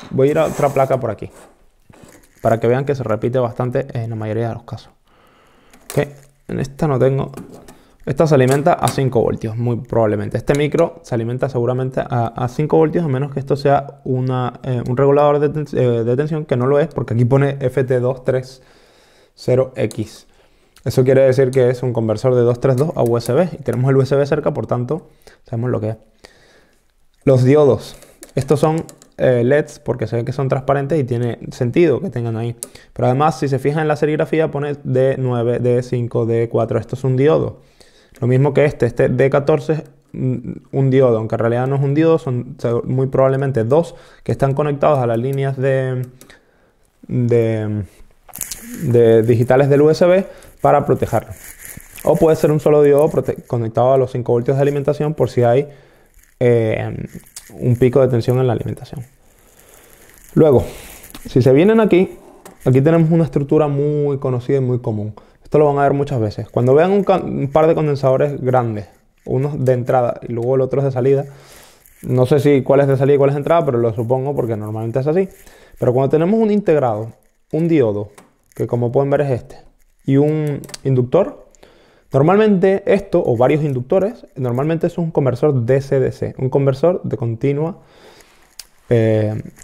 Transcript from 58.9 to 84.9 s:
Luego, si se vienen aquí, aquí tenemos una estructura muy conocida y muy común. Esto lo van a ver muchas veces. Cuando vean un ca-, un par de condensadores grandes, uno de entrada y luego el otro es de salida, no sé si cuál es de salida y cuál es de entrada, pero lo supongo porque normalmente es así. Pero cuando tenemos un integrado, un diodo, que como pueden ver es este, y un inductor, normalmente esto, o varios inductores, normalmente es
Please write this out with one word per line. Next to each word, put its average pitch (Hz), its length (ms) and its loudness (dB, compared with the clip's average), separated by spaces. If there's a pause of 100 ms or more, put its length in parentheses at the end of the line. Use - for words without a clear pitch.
Luego, 147 300 4 (640)
si - 140 0
se 127 120 4
vienen 202 260 4
aquí, 185 400 2 (460)
aquí 131 160 4
tenemos 160 300 4
una 165 140 2
estructura 147 440 0
muy 143 500 -2
conocida 131 380 -2
y 135 40 0
muy 123 200 -2
común. 107 340 -6 (300)
Esto - 140 0
lo 151 80 4
van 143 120 0
a 143 40 2
ver 139 100 2
muchas 139 260 -2
veces. 107 300 -4
Cuando 123 260 2
vean 170 160 4
un 202 140 2
ca-, 185 140 2
un 139 340 -6
par 160 160 4
de 165 80 2
condensadores 139 640 0
grandes, 120 480 -2 (360)
uno 131 320 -4
de 127 180 0
entrada 123 520 0
y 120 60 -10
luego 120 240 -2
el 131 60 2
otro 127 180 -2
es 139 60 0
de 135 40 0
salida, 135 360 0 (760)
no 123 240 2
sé 147 140 2
si 139 220 4
cuál 139 180 4
es 139 80 2
de 135 80 2
salida 139 180 2
y 139 40 4
cuál 139 120 4
es 143 40 -2
de 147 60 -4
entrada, 160 240 2
pero 127 140 0
lo 117 160 0
supongo 131 400 -4
porque 135 220 -4
normalmente 110 420 -6
es 131 80 -2
así. 185 220 0 (500)
Pero 123 140 0
cuando 135 160 2
tenemos 170 320 2
un 214 100 2
integrado, 131 640 0 (400)
un 160 160 0
diodo, 107 420 0 (440)
que 117 120 -4
como 120 240 -2
pueden 139 200 0
ver 147 100 2
es 139 100 -2
este, - 280 -6 (460)
y 135 140 2
un 151 420 0 (240)
inductor, 135 640 0 (640)
normalmente 190 720 4
esto, 196 380 0
o 120 120 0
varios 143 280 2
inductores, 175 600 -2 (120)
normalmente 143 500 -2
es 170 120 -6